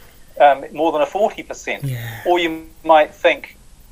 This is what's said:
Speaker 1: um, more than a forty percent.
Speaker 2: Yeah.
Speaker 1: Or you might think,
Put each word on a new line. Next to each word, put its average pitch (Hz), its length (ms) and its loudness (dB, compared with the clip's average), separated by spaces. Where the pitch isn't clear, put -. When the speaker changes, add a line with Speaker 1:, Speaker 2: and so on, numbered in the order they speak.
Speaker 1:
um, 139 340 4
more 156 200 -2
than 151 80 -2
a 143 60 0
forty 202 360 -4
percent. 123 420 -12
Speaker 2:
Yeah. 117 420 -10
Speaker 1:
Or 175 120 2
you 160 280 -6
might 156 300 4
think, - 420 -2